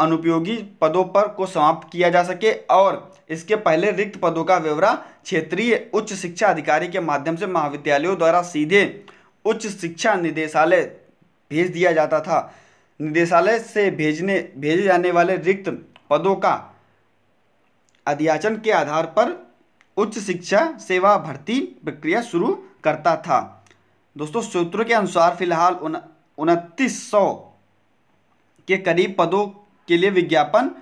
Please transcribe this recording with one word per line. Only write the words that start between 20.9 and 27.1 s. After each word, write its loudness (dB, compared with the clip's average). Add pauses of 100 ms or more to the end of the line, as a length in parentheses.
भर्ती -6 (260)
प्रक्रिया -4
शुरू -2 (300)
करता 0
था। -2 (500)
दोस्तों, -6
सूत्रों -4
के 0
अनुसार 2
फिलहाल 0
उन-, -8 (400)
उनतीस -2